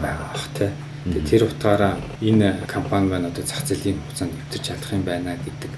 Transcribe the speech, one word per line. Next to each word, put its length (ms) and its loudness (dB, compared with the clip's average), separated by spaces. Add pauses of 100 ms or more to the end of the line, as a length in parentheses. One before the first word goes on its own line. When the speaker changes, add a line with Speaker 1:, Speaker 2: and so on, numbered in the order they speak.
Speaker 1:
байгаа 320 -4
бах, 200 -6
тий. 160 0 (360)
Тэгээ 160 0
Speaker 2:
Мгм. 80 -2
Speaker 1:
тэр 160 8
утгаараа 480 4 (240)
энэ 300 6 (180)
компани 440 2
маань 200 0
одоо 160 -6
зах 160 -4
зээлийн 400 -2
хугацаанд 320 -6
нэвтэрч 320 -8
чадах 280 -8
юм 120 2
байна 320 -2
гэдэг 400 -8